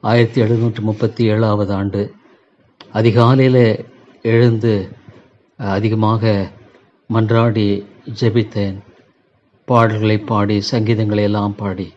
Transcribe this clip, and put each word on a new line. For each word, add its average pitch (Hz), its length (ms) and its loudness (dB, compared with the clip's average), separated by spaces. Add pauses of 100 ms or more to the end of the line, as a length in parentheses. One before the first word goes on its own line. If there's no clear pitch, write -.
ஆயிரத்தி 113 380 2
எழுநூற்று 113 420 0
முப்பத்தி 107 440 -4
ஏழாவது 107 480 0
ஆண்டு, 98 280 -4 (920)
அதிகாலையிலே 120 720 4 (560)
எழுந்து, 113 500 2 (840)
அஹ், 101 140 -6
அதிகமாக 110 500 0 (880)
மன்றாடி 113 580 0 (440)
ஜெபித்தேன். 107 680 -2 (880)
பாடல்களை 107 500 2
பாடி, 104 440 -2
சங்கீதங்களை 107 600 -2
எல்லாம் 104 320 -2
பாடி 95 320 -8 (100)